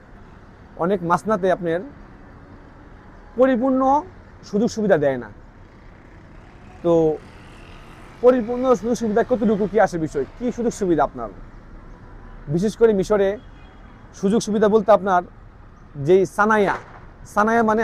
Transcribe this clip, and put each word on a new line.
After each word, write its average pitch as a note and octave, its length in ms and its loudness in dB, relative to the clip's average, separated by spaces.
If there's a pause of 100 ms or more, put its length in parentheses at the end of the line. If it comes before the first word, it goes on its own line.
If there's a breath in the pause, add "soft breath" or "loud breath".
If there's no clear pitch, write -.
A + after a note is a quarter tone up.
(840)
অনেক F#3+ 140 0 (120)
মাসনাতে F#3 360 -2 (100)
আপনার F3 240 -4 (1600)
পরিপূর্ণ C4 420 2 (680)
সুযোগ G#3 280 0
সুবিধা G3+ 280 2
দেয় C3 180 0
না। A2 60 -14 (1600)
তো E3+ 80 2 (1300)
পরিপূর্ণ B3 420 2 (160)
সুযোগ A3+ 220 -2
সুবিধা A3 280 0
কতটুকু G#3 420 0
কি G#3+ 140 0
আসে F#3 100 -6 (100)
বিষয়, C#3 200 -6 (100)
কি A#3+ 100 -6 (100)
সুযোগ A#3 240 -2
সুবিধা E3+ 280 0
আপনার? A#2 220 -12 (1200)
বিশেষ F#3+ 260 -2
করে A3+ 200 6
মিশরে G3 280 2 (920)
সুযোগ G3 260 2
সুবিধা G#3+ 280 2
বলতে A3 240 2
আপনার F3+ 240 0 (840)
যেই F#3+ 160 6 (140)
সানায়া, G#3 380 2 (600)
সানায়া A3+ 360 2
মানে A3 140 0